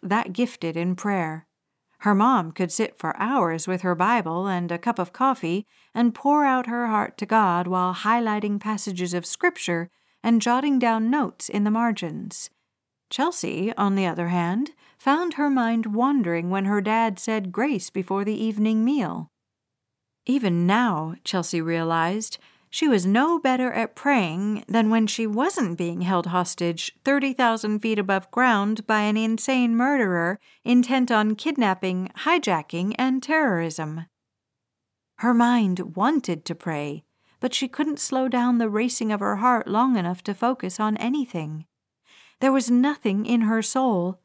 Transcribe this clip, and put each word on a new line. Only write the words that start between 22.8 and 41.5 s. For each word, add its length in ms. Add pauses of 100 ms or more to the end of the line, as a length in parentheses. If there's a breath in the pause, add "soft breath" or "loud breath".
was 180
no 320
better 340
at 240
praying 720
than 220
when 160
she 220
wasn't 500
being 240
held 240
hostage 800
thirty 280
thousand 480
feet 180
above 320
ground 560
by 140
an 140
insane 640
murderer 600 (240 soft breath)
intent 480
on 240
kidnapping, 720 (140)
hijacking, 720
and 240
terrorism. 840 (1120)
Her 160
mind 600
wanted 500
to 100
pray, 480 (360)
but 140
she 140
couldn't 320
slow 280
down 300
the 140
racing 400
of 80
her 160
heart 320
long 300
enough 260
to 100
focus 460
on 180
anything. 720 (720 soft breath)